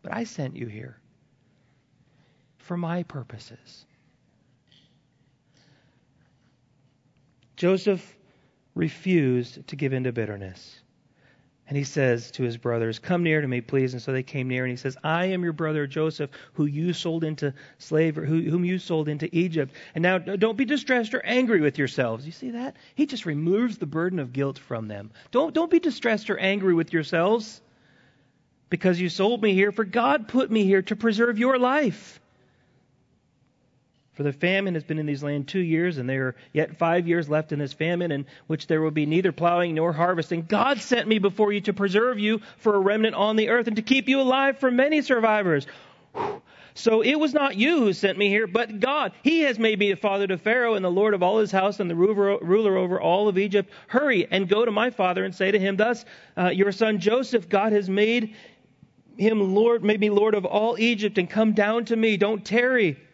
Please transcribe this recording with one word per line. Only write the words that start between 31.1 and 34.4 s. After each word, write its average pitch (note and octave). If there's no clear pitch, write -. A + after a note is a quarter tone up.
your B3+
life. B3+
For C#3+
the C#3+
famine F#3